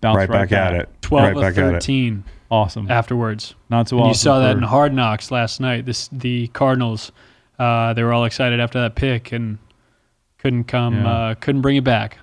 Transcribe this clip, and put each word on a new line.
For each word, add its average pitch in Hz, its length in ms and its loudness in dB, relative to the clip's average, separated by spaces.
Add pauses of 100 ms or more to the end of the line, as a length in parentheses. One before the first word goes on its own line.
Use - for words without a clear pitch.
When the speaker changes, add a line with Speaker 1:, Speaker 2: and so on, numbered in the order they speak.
Speaker 1:
bounce 110 160 2
Speaker 2:
Right 98 120 2
Speaker 1:
right 98 200 0
Speaker 2:
back 98 40 0
at 95 200 2
Speaker 1:
back. 87 80 -2
Speaker 2:
it. - 80 -6 (140)
Speaker 3:
Twelve 139 240 4
Speaker 2:
Right 98 100 2
Speaker 3:
of 95 60 0
Speaker 2:
back 95 200 0
at 90 60 2
it. 87 60 0
Speaker 3:
thirteen 117 500 -2 (260)
Speaker 1:
Awesome. 104 400 0
Speaker 3:
afterwards. 117 640 -2 (160)
Speaker 1:
Not 117 200 2
so 123 80 0
Speaker 3:
And 117 80 6
you 113 40 4
Speaker 1:
awesome 110 100 0
Speaker 3:
saw 139 200 4
that 127 140 4
Speaker 1:
for - 40 0
Speaker 3:
in 123 60 0
Hard 135 300 2
Knocks 113 360 -2
last 117 300 -2
night. 123 260 -2
This, - 240 -6
the 123 380 -4
Cardinals, 127 640 0 (460)
uh, 117 340 0
they 113 100 -2
were 117 120 2
all 120 100 2
excited 120 340 0
after 120 220 -2
that 113 160 -2
pick 127 360 -2
and 113 260 -6 (800)
couldn't 123 260 0
come, 120 380 -2
Speaker 1:
Yeah. 117 100 0
Speaker 3:
uh, 113 220 -2
couldn't 139 260 -2
bring 139 160 2
it 135 80 0
back. 110 380 0